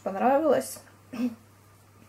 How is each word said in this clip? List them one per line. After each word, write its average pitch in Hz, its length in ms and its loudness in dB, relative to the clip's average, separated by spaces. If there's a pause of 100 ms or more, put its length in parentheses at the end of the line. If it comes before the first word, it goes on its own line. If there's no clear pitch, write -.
понравилось. 247 760 0 (1300)